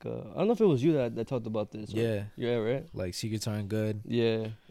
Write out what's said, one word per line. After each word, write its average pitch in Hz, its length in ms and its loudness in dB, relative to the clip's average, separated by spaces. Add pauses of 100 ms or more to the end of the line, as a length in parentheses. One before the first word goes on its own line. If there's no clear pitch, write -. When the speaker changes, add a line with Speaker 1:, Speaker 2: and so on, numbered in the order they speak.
Speaker 1:
uh, 117 280 -8
I - 40 -6
don't 180 100 2
know 233 40 4
if 214 80 2
it 220 60 6
was 135 160 6
you 160 120 6
that, 120 200 2
that 113 140 -4
talked 120 180 -2
about 110 260 -2
this, 107 220 -10
right? 110 80 2
Speaker 2:
Yeah. 107 200 0 (140)
Speaker 1:
Yeah, 120 200 0
right? 120 380 0
Speaker 2:
Like, 90 200 -4
secrets 110 320 -4
aren't 104 220 -4
good. 107 360 0
Speaker 1:
Yeah. 113 440 2 (220)